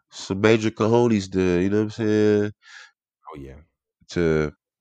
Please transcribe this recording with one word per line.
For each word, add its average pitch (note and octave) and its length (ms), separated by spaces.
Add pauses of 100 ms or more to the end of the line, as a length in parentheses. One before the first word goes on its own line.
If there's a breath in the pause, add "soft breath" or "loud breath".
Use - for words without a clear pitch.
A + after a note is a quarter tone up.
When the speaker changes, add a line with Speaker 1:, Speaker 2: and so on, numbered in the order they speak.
(100)
Speaker 1:
some - 320
major A2 280
cojones A2 640
to, F#2+ 80 (200)
you F#2+ 100
know G#2 80
what A2 60
I'm G#2+ 60
saying? G#2+ 640 (800 loud breath)
Speaker 2:
Oh, D#2 60
yeah. C#2 220 (500)
Speaker 1:
To D#2 420 (280)